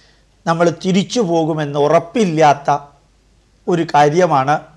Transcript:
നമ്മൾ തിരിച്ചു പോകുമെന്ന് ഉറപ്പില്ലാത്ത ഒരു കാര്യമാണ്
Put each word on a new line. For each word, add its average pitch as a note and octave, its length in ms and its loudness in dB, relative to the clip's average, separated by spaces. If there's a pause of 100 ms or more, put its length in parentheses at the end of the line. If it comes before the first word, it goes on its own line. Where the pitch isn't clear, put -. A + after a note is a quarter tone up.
(460)
നമ്മൾ E3 200 0 (140)
തിരിച്ചു F#3 420 -2
പോകുമെന്ന് D#3 580 -2
ഉറപ്പില്ലാത്ത D#3+ 880 0 (1000)
ഒരു E3+ 180 0
കാര്യമാണ് D3 720 2 (220)